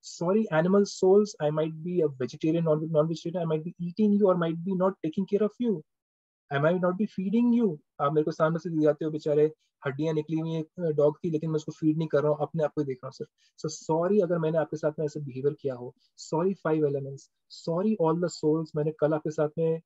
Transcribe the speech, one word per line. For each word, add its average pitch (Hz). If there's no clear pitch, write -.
Sorry 196
animal 185
souls, 196
I 151
might 160
be 180
a 147
vegetarian, 160
non, 156
non-vegetarian, 165
I 165
might 156
be 170
eating 202
you 202
or 180
might 165
be 190
not 190
taking 185
care 202
of 208
you, 233
I 143
might 175
not 185
be 208
feeding 202
you। 214
आप 147
मेरे 156
को 165
सामने 165
से 180
दिख 160
जाते 151
हो, 156
बेचारे 151
हड्डियां 147
निकली 160
हुई 165
हैं, 160
dog 147
की, 180
लेकिन 160
मैं 156
उसको 151
feed 156
नहीं 160
कर 143
रहा 151
हूँ, 147
अपने 151
आप 147
को 151
ही 147
देख 131
रहा 135
हूँ 123
सिर्फ। -
So -
sorry 180
अगर 170
मैंने 160
आपके 151
साथ 151
में 160
ऐसे 147
behavior 135
किया 131
हो, 123
sorry 175
five 156
elements, 139
sorry 196
all 160
the 175
souls, 156
मैंने 151
कल 151
आपके 151
साथ 151
में 165